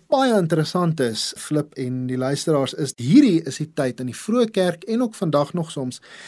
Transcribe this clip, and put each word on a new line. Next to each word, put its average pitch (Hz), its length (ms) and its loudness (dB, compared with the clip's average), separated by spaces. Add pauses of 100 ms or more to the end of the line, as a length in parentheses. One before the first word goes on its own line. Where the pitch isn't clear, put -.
baie 262 300 4
interessant 165 600 0
is, 113 360 -2
Flip 151 380 -4
en 127 320 -6
die 127 120 -4
luisteraars, 135 560 0
is 139 220 -6
hierdie 170 500 6
is 139 100 -6
die 156 180 -8
tyd 131 260 -2
in 127 60 -6
die 120 100 -8
vroeë 226 340 0
kerk 180 340 0
en 233 180 -2
ook 226 120 -4
vandag 143 380 0
nog 165 180 -6
soms, 127 300 -8 (280)